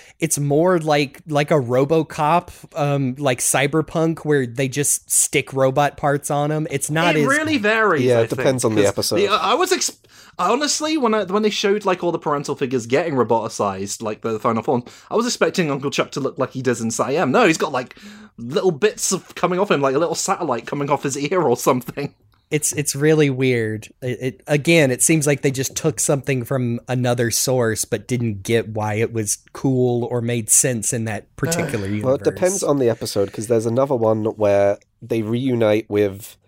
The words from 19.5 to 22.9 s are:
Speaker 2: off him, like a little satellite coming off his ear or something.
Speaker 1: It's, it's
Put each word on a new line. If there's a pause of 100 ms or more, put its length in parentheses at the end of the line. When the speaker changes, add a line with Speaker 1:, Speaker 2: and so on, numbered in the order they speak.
Speaker 2:
off
him,
like
a
little
satellite
coming
off
his
ear
or
something. (340)
Speaker 1:
It's,
it's